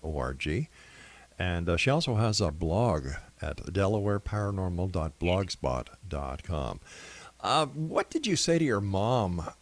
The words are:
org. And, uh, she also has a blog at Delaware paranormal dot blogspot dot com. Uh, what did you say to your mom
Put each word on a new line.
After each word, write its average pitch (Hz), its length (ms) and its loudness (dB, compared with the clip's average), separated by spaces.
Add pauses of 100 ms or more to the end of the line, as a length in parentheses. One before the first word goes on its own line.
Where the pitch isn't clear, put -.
org. 76 640 -2 (720)
And, 85 280 0
uh, 87 100 4
she - 120 2
also 143 260 2
has 107 240 2
a 87 120 2
blog 82 560 2 (340)
at 78 320 -6
Delaware 101 460 2
paranormal 95 720 -2
dot 80 260 -2
blogspot 87 680 0 (200)
dot 71 360 -6
com. 71 360 -4 (640)
Uh, 147 240 4
what 156 460 -2
did 320 160 -2
you 185 80 4
say 165 240 4
to 160 60 4
your 107 160 2
mom 98 680 2 (120)